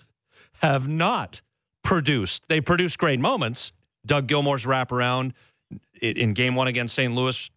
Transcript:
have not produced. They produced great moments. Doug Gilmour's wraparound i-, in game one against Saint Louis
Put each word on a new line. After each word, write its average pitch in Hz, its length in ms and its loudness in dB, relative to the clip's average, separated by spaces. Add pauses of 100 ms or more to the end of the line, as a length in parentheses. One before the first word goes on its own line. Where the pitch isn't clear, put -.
(640)
have 139 260 2
not 165 540 -2 (420)
produced. 139 640 0
They 156 140 2
produced 175 360 0
great 139 220 2
moments. 151 520 -2 (340)
Doug 143 200 2
Gilmour's 143 380 0
wraparound 127 680 0 (720)
i-, 120 40 0
in 117 260 0
game 123 220 2
one 127 120 2
against 120 280 -2
Saint 127 200 0
Louis 127 420 -2